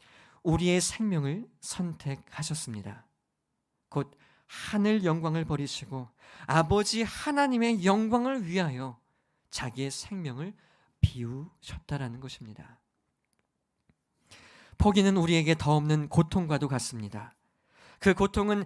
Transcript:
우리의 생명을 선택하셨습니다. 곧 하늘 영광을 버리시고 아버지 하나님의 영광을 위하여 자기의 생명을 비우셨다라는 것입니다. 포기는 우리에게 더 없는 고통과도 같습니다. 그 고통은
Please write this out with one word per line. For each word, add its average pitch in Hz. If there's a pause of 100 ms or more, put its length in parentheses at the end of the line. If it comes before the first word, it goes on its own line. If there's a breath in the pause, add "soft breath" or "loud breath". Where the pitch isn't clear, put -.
(440 soft breath)
우리의 175
생명을 180 (120)
선택하셨습니다. 139 (840)
곧 143 (300 soft breath)
하늘 208
영광을 160
버리시고 135 (360 loud breath)
아버지 196
하나님의 233
영광을 220
위하여 135 (500)
자기의 131
생명을 165 (480 soft breath)
비우셨다라는 127
것입니다. 123 (2000 loud breath)
포기는 196
우리에게 165
더 151
없는 151
고통과도 160
같습니다. 110 (640 soft breath)
그 196
고통은 196